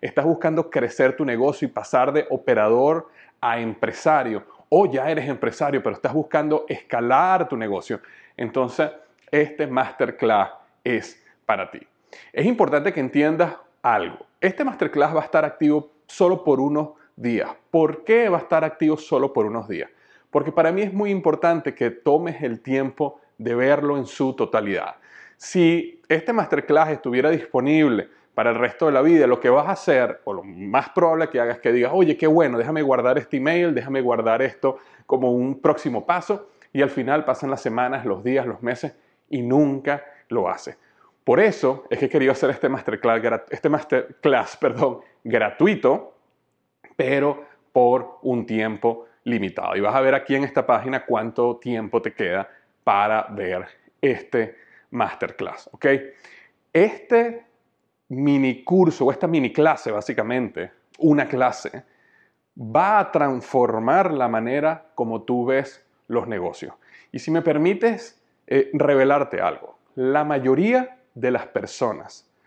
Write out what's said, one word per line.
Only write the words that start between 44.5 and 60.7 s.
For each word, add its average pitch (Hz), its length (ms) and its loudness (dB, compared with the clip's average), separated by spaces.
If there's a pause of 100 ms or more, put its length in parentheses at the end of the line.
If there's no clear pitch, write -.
<laughs> - 40 -10
perdón, 123 380 0 (240)
gratuito, 120 920 0 (800)
pero 139 500 -2 (260)
por 123 520 2
un 123 220 -2
tiempo 110 600 -4 (160)
limitado. 92 520 -4
Y 98 60 -2
vas 107 140 0
a 135 60 2
ver 135 140 4
aquí 135 200 -2
en 135 80 0
esta 139 220 -2
página 127 400 -2
cuánto 117 520 -2
tiempo 113 440 -4
te 110 120 -8
queda 95 360 -4 (340)
para 107 460 2
ver 92 360 -6 (360)
este 117 560 -2 (340)
masterclass, - 800 -6
¿ok? - 140 -6 (880)
Este 233 720 0 (640)
mini 135 540 0
curso 175 420 4
o 135 60 4
esta 139 160 -2
mini 147 240 2
clase, 151 400 0
básicamente, 110 800 -6 (280)